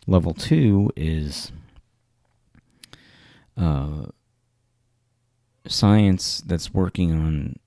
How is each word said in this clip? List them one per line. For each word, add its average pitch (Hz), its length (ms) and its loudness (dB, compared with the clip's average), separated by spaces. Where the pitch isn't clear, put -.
Level 85 260 4
two 104 640 2
is, 78 560 -4
uh, 76 480 -2
science 101 800 2
that's 87 280 -4
working 90 380 -2
on 78 560 -4